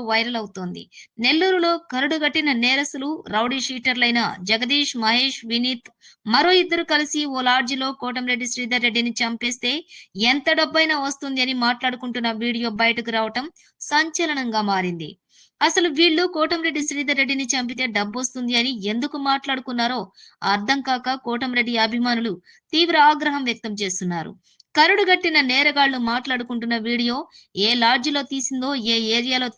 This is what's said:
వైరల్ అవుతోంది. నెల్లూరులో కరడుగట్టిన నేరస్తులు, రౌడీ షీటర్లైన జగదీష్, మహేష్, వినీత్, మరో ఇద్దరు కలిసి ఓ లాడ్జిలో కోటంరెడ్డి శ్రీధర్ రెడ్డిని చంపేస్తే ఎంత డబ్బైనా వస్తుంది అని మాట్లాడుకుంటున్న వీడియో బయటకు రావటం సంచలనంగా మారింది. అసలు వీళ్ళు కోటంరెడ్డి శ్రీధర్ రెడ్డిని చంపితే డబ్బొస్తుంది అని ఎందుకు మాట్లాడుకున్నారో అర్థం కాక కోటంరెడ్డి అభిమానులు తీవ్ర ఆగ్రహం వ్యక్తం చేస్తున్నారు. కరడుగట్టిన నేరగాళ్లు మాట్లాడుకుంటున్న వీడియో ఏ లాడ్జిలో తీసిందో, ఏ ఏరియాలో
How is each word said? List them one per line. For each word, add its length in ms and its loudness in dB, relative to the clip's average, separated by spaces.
వైరల్ 320 0
అవుతోంది. 400 -8
నెల్లూరులో 480 4
కరడుగట్టిన 600 0
నేరస్తులు, 460 0
రౌడీ 320 0
షీటర్లైన 560 0
జగదీష్, 440 0
మహేష్, 360 0
వినీత్, 380 -2
మరో 280 6
ఇద్దరు 320 -2
కలిసి 280 0
ఓ 160 -2
లాడ్జిలో 400 0
కోటంరెడ్డి 500 -4
శ్రీధర్ 320 -2
రెడ్డిని 340 0
చంపేస్తే 540 -4
ఎంత 160 0
డబ్బైనా 440 2
వస్తుంది 400 -4
అని 100 -2
మాట్లాడుకుంటున్న 640 -2
వీడియో 260 -2
బయటకు 360 0
రావటం 280 -2
సంచలనంగా 720 0
మారింది. 400 -2
అసలు 280 4
వీళ్ళు 260 6
కోటంరెడ్డి 520 0
శ్రీధర్ 340 -2
రెడ్డిని 320 0
చంపితే 320 -2
డబ్బొస్తుంది 640 -4
అని 120 0
ఎందుకు 240 -4
మాట్లాడుకున్నారో 720 -2
అర్థం 360 0
కాక 260 0
కోటంరెడ్డి 480 -2
అభిమానులు 480 0
తీవ్ర 240 2
ఆగ్రహం 380 0
వ్యక్తం 320 -6
చేస్తున్నారు. 520 -4
కరడుగట్టిన 640 4
నేరగాళ్లు 480 4
మాట్లాడుకుంటున్న 680 -2
వీడియో 280 0
ఏ 40 4
లాడ్జిలో 400 2
తీసిందో, 400 -4
ఏ 40 2
ఏరియాలో 420 0